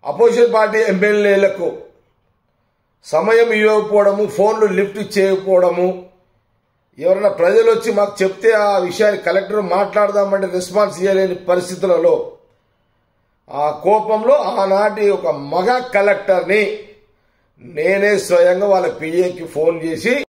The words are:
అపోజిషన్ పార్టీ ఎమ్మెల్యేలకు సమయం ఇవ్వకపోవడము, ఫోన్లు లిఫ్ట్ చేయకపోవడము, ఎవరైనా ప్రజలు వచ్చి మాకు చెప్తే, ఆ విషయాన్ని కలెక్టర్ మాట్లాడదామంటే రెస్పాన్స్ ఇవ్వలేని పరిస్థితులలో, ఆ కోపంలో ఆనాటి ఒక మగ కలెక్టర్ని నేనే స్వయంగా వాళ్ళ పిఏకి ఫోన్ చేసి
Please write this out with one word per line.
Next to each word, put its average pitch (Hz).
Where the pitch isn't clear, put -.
అపోజిషన్ 233
పార్టీ 214
ఎమ్మెల్యేలకు 196
సమయం 226
ఇవ్వకపోవడము, 214
ఫోన్లు 220
లిఫ్ట్ 202
చేయకపోవడము, 190
ఎవరైనా 190
ప్రజలు 214
వచ్చి 220
మాకు 196
చెప్తే, 190
ఆ 202
విషయాన్ని 190
కలెక్టర్ 196
మాట్లాడదామంటే 196
రెస్పాన్స్ 180
ఇవ్వలేని 190
పరిస్థితులలో, 175
ఆ 147
కోపంలో 214
ఆనాటి 202
ఒక 185
మగ 196
కలెక్టర్ని 196
నేనే 185
స్వయంగా 180
వాళ్ళ 185
పిఏకి 170
ఫోన్ 165
చేసి 165